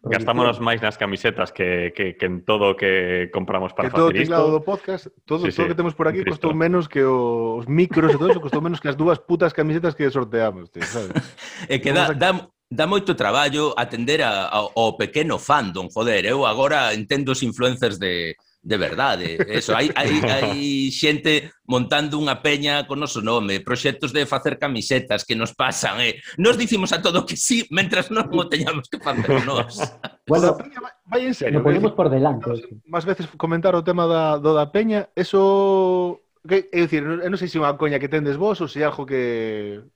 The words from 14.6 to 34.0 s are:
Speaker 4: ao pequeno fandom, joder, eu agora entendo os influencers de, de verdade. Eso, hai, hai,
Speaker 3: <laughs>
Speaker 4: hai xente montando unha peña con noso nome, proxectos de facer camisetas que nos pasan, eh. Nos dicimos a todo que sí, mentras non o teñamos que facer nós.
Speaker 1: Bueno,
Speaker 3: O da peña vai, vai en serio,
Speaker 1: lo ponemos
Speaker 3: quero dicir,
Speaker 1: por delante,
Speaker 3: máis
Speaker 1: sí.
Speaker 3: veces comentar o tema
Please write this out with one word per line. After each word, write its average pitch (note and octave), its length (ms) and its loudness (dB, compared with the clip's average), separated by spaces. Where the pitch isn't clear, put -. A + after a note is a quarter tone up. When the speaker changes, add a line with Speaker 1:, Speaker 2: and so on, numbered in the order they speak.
Speaker 4:
ao A2+ 240 0
pequeno C#3 400 -2
fandom, F#2+ 560 0
joder, A2 320 0
eu B2+ 240 2
agora C3 480 2
entendo C3+ 360 -2
os B2+ 120 -2
influencers B2 560 0
de, F2 360 -4
de G2 140 -2
verdade. F2 720 -2
Eso, A2 280 -2
hai, C#3 200 2
hai, D3+ 240 2
Speaker 3:
<laughs> B2 80 0
Speaker 4:
hai C3+ 640 0
xente D3+ 560 0
montando D3 560 0
unha C#3 240 -2
peña D3 400 0
con C#3 160 -6
noso C#3+ 240 -6
nome, G#2 400 0
proxectos C3+ 480 -2
de C#3+ 160 0
facer - 320 -2
camisetas B2+ 640 -2
que - 140 -4
nos A2+ 180 -4
pasan, A#2+ 460 -2
eh. A#2 160 0
Nos G#3+ 240 4
dicimos G3+ 320 0
a F3 80 0
todo F3+ 240 0
que - 160 -8
sí, - 320 0
mentras F#3 400 0
non A3 140 0
o F3 140 2
teñamos D#3 400 -2
que - 100 -8
facer C3 480 0
nós. - 300 -4
Speaker 1:
Bueno, E3+ 220 6
Speaker 3:
O D3+ 40 2
da - 60 -8
peña - 220 -14
vai, - 100 -14
vai A#3+ 120 0
en - 40 0
serio, C#3+ 240 0
Speaker 1:
lo B2 60 0
ponemos G3+ 300 4
Speaker 3:
quero - 0 -
dicir, - 20 -4
Speaker 1:
por E3 160 4
delante, C3 380 0
Speaker 3:
máis E3 220 -6
Speaker 1:
sí. G3 40 -4
Speaker 3:
veces F#3 140 -4
comentar E3 320 0
o F3 140 2
tema F3 180 2